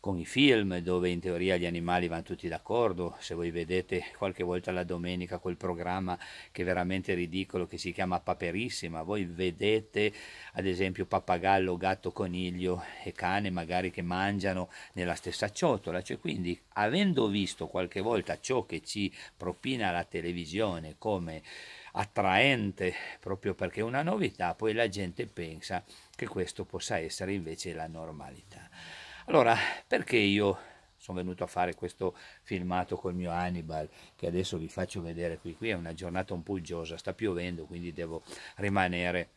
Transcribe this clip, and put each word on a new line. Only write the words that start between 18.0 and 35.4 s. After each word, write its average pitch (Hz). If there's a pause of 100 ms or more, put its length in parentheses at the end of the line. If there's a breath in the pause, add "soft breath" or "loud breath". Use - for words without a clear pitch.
volta 104
ciò 127
che 80
ci 101 (240 loud breath)
propina 101
la 85
televisione 85
come 87 (500 loud breath)
attraente 101 (280 loud breath)
proprio 95
perché 92
è 110
una 127
novità, 156
poi 107
la 117
gente 95
pensa 85 (320 loud breath)
che -
questo 95
possa 92
essere 92
invece 85
la 80
normalità. 80 (580 loud breath)
Allora, 117 (300 loud breath)
perché 180
io 101 (400 loud breath)
sono 92
venuto 90
a -
fare 90
questo 90 (280 loud breath)
filmato 90
col 90
mio 90
Hannibal, 82 (280 loud breath)
che 90
adesso 90
vi 80
faccio 92
vedere 85
qui? 85